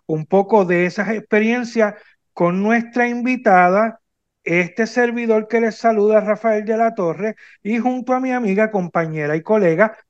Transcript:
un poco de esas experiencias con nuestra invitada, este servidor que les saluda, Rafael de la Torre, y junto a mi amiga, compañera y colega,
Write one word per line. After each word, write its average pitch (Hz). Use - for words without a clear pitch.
un 156
poco 196
de 175
esas 190
experiencias 220
con 180
nuestra 233
invitada, 226
este 175
servidor 233
que 233
les 226
saluda, 214
Rafael 214
de 220
la 226
Torre, 190
y 226
junto 254
a 254
mi 262
amiga, 220
compañera 160
y 160
colega, 208